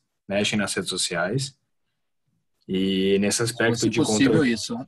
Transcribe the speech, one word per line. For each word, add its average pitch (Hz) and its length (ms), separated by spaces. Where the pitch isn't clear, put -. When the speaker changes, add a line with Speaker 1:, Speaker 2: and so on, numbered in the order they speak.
Speaker 1:
mexem 101 300
nas 98 160
redes 92 160
sociais. 92 680
E 95 540
nesse 101 200
Speaker 2:
Como 117 100
Speaker 1:
aspecto 117 300
Speaker 2:
se 113 100
Speaker 1:
de 110 100
Speaker 2:
possível 123 320
Speaker 1:
controle 123 220
Speaker 2:
isso, 113 240
né? 131 100